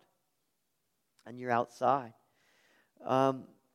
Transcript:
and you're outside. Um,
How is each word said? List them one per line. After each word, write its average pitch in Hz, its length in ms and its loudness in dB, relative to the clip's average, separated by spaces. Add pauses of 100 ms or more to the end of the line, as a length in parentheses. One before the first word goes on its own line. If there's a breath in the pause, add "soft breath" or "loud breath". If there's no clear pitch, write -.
(1300)
and 117 120 -16
you're 123 140 -4
outside. 120 600 0 (920)
Um, 131 400 2 (300)